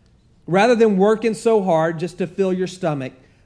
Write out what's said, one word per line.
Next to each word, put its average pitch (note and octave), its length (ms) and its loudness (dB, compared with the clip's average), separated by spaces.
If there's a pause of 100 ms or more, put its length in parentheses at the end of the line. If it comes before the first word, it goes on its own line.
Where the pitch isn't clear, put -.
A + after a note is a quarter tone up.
(460)
Rather G#3 300 2
than G#3+ 200 2
working G#3+ 380 2
so A3 300 0
hard E3 340 0
just F3 200 -8
to F3+ 100 -6
fill F#3+ 240 -2
your F#3 160 -4
stomach, D3 440 -6 (320)